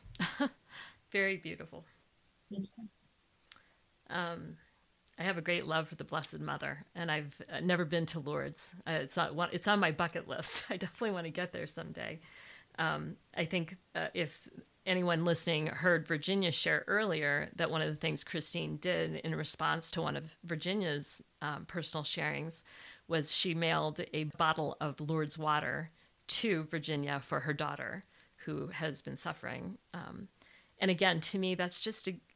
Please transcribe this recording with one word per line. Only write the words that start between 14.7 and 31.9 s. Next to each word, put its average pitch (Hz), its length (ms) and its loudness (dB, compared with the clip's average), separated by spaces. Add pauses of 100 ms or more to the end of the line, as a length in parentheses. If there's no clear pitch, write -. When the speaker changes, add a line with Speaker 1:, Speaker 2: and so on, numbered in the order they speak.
Speaker 1:
anyone 180 360 4
listening 165 440 4
heard 165 400 4
Virginia 180 440 2
share 156 360 4
earlier, 156 680 2
that 165 140 2
one 156 140 2
of 156 60 2
the 151 60 -2
things 151 280 0
Christine 156 540 -2
did 165 400 0
in 160 180 -2
response 156 560 0
to 165 100 0
one 147 160 0
of 156 260 -10
Virginia's, 165 800 -2 (200)
um, 151 240 -4
personal 160 360 -4
sharings 151 600 -2 (440)
was 160 240 2
she 175 220 4
mailed 160 480 2 (120)
a 156 100 0 (160)
bottle 160 420 4
of 147 180 -2
Lourdes 156 380 0
water 151 540 2 (360)
to 185 360 4
Virginia 143 600 0
for 147 160 0
her 143 140 0
daughter, 147 500 -4 (340)
who 151 300 -4
has 160 320 -4
been - 180 -8
suffering. 165 600 -6 (160)
Um, 185 340 -10 (520)
and 190 100 4
again, 175 320 6
to - 180 2
me, 185 160 2
that's 180 240 0
just 220 300 0